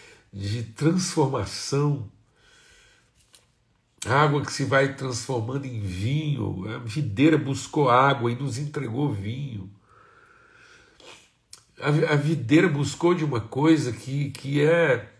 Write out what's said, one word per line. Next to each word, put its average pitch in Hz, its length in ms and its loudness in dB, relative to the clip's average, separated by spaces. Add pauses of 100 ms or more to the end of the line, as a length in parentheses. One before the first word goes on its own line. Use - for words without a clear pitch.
(320)
de 101 300 -6
transformação. 139 1500 0 (1900)
A 104 80 0
água 147 320 4
que - 80 -8
se 139 100 -4
vai 135 320 2
transformando 127 680 -6
em 117 160 -8
vinho, 104 880 -2
a - 80 -8
videira 127 600 2
buscou 135 520 0
água 123 420 4
e 120 40 -4
nos 131 240 -6
entregou 143 520 -4
vinho. 107 600 -8 (2000)
A, 151 340 2
a - 20 4
videira 147 540 4
buscou 156 460 2
de 156 100 -2
uma 123 160 -2
coisa 139 500 2
que, 135 380 -4
que 139 320 -4
é 151 580 2